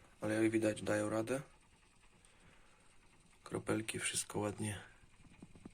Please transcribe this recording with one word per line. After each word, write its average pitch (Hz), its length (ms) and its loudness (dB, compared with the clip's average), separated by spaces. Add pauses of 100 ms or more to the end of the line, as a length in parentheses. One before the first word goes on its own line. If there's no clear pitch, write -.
(200)
ale 107 220 0
jak 110 80 6
widać, 107 320 4
dają 107 280 2
radę. 113 300 0 (2000)
Kropelki, 110 540 -2
wszystko - 400 -2
ładnie 104 420 -2 (920)